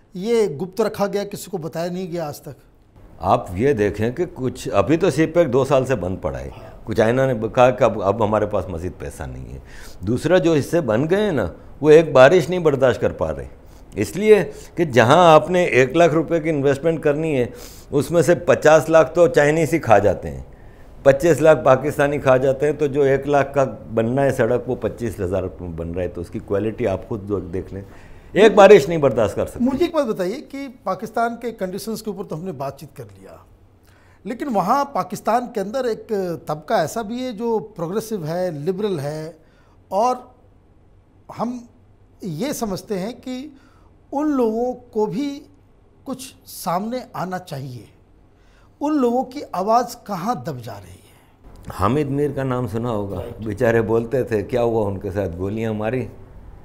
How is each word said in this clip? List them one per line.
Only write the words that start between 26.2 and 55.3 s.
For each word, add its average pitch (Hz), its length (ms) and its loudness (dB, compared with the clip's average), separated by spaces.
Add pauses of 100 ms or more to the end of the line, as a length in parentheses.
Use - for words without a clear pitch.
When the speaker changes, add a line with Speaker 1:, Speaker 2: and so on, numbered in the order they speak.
Speaker 2:
उसकी 110 180 -10
क्वालिटी 104 480 -4
आप 95 220 -4
खुद 110 120 -8
जो 98 200 -4
देख 85 320 -10
लें, 98 120 -12 (500)
एक 196 220 6
बारिश 196 320 10
नहीं 170 100 -2
बर्दाश्त 117 380 2
कर 107 100 -2
सकते। - 180 -6
Speaker 1:
मुझे 269 200 0
एक 330 100 -4
बात 294 120 0
बताइए 190 360 -4
कि 277 240 -14 (200)
पाकिस्तान 226 480 -4
के 233 180 -10
कंडीशंस 196 480 -8
के 214 100 -8
ऊपर 190 140 -10
तो 170 120 -10
हमने 180 160 -10
बातचीत 139 440 -12
कर 117 80 -16
लिया, 98 400 -20 (800)
लेकिन 254 240 -8
वहाँ 226 360 0 (100)
पाकिस्तान 214 520 -2
के 220 140 -6
अंदर 247 260 -6
एक 226 200 -6 (420)
तबका 165 340 -2
ऐसा 226 200 -6
भी 240 200 -8
है 254 100 -8
जो 226 260 -4 (180)
प्रोग्रेसिव 190 500 -6
है, 180 240 -4 (140)
लिबरल 190 360 -2
है, 156 360 -10 (540)
और 240 400 -2 (1080)
हम 240 240 -6 (640)
ये 190 280 -6
समझते 202 420 -6
हैं 196 200 -6
कि 254 420 -14 (560)
उन 302 200 -2
लोगों 247 400 0 (200)
को 214 140 0
भी 233 220 -6 (800)
कुछ - 260 -12 (140)
सामने 220 560 -6 (140)
आना 180 220 -8
चाहिए। 131 460 -14 (960)
उन 302 160 -2
लोगों 247 280 0
की 285 180 -14 (120)
आवाज़ 220 420 0 (100)
कहाँ 190 400 -6
दब 131 140 -8
जा 110 120 -16
रही 90 200 -20
है? - 800 -20
Speaker 2:
हामिद 127 380 0
मीर 139 240 -2
का 131 120 -6
नाम 123 220 -4
सुना 113 220 -6
होगा, 98 320 -6
Speaker 1:
राइट। 104 260 -12
Speaker 2:
बेचारे 113 360 2
बोलते 113 420 0
थे, 104 180 -2
क्या 120 200 -2
हुआ 113 240 0
उनके 98 240 -6
साथ, 90 260 -4